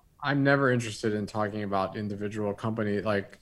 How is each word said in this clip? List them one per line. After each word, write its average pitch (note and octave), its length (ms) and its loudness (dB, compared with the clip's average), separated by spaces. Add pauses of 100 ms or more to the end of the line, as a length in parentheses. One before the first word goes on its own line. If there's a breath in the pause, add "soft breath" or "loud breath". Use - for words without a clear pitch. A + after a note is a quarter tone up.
(220)
I'm C#3 220 2
never C#3 280 6
interested A2+ 420 0
in G#2 140 -2
talking G#2+ 360 -2
about G2 340 -2
individual G#2 560 -4
company. A2 480 0
Like, G2+ 400 -2